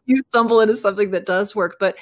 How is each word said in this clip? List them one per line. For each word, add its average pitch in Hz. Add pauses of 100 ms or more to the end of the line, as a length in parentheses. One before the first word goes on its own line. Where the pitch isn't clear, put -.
you 254 (100)
stumble 233
into 220
something 202
that 180
does 196
work. 180
But 190